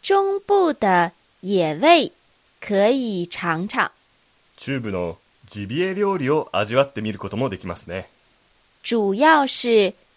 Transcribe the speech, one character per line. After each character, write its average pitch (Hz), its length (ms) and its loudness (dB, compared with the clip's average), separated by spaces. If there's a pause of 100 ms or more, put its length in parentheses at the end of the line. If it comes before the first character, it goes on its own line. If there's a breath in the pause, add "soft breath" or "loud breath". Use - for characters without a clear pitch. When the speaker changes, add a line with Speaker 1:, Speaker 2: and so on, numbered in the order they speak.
Speaker 1:
中 392 440 0
部 381 260 2
的 175 380 2 (320)
野 180 320 0
味 302 380 4 (480)
可 202 300 2
以 226 360 -2
尝 175 400 -4
尝。 226 240 -2 (680)
Speaker 2:
中 135 220 -6
部 110 140 -6
の 87 260 -4 (280)
ジ 101 200 -10
ビ 135 160 -4
エ 185 140 -4
料 196 200 0
理 135 140 -2
を 151 220 0
味 107 240 -2
わ 139 80 4
っ - 80 -8
て 107 100 -8
み 107 100 -4
る 95 60 -12
こ 98 100 -8
と 101 80 -8
も 127 120 -2
で 95 100 -8
き - 80 -16
ま 85 80 -6
す - 140 -16
ね。 90 200 -10 (760)
Speaker 1:
主 202 320 0
要 294 320 4
是 220 460 2 (220)